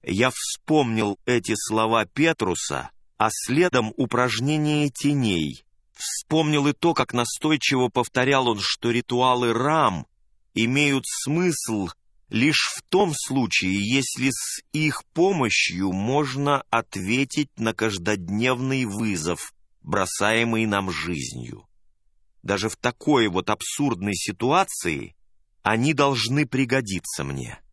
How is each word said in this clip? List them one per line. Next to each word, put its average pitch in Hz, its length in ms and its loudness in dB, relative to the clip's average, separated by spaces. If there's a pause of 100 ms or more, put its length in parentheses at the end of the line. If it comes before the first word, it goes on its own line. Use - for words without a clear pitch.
Я 113 280 2
вспомнил 113 920 0
эти 117 300 0
слова 110 500 2
Петруса, 95 840 -2 (260)
а 110 140 4
следом 131 640 0
упражнение 139 920 0
теней. 107 760 0 (300)
Вспомнил 151 760 0
и 143 60 0
то, 165 200 0
как 131 200 -2
настойчиво 127 760 0
повторял 127 580 2
он, 107 140 0
что - 300 -2
ритуалы 123 600 2
Рам 127 520 2 (480)
имеют 135 540 2
смысл 139 840 -2 (400)
лишь 131 460 2
в - 140 -12
том 185 260 2
случае, 101 680 0
если 127 480 0
с - 300 -8 (120)
их 151 300 -2 (100)
помощью 120 800 0
можно 135 800 0
ответить 117 880 -2
на 113 160 0
каждодневный 110 1120 0
вызов, 98 680 -4 (280)
бросаемый 110 840 0
нам 101 260 -2
жизнью. 65 760 -8 (760)
Даже 101 260 -2
в - 60 -8
такой 123 520 2
вот 90 220 -2
абсурдной 104 640 -2
ситуации 90 1040 -2 (520)
они 120 240 2
должны 139 540 2
пригодиться 117 800 -2
мне. 67 340 -10 (140)